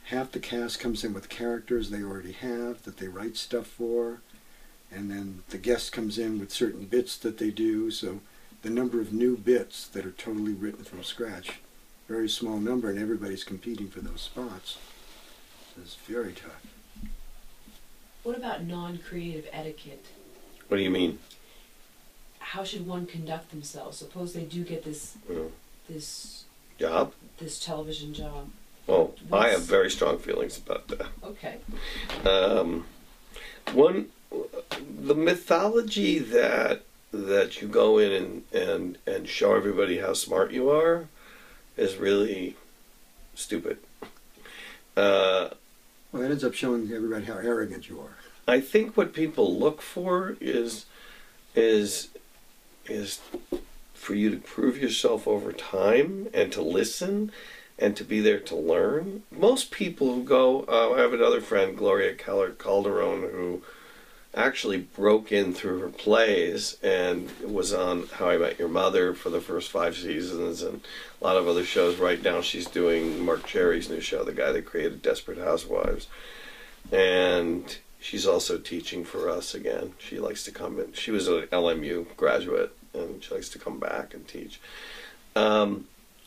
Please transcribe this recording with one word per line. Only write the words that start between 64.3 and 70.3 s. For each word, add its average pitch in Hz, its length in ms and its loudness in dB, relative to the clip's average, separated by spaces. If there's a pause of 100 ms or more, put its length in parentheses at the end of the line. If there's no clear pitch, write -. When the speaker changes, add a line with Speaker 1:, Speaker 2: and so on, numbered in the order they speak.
Speaker 3:
actually 110 440 0
broke 104 540 4
in 101 220 4
through 92 260 -4
her 90 80 -4
plays 101 920 2
and 90 480 2 (120)
was 98 300 -2
on 90 420 0
How 92 160 2
I 87 80 6
Met - 200 2
Your 85 100 0
Mother 90 460 4
for - 160 -6
the 85 100 0
first 82 300 -6
five 85 260 0
seasons 85 640 -4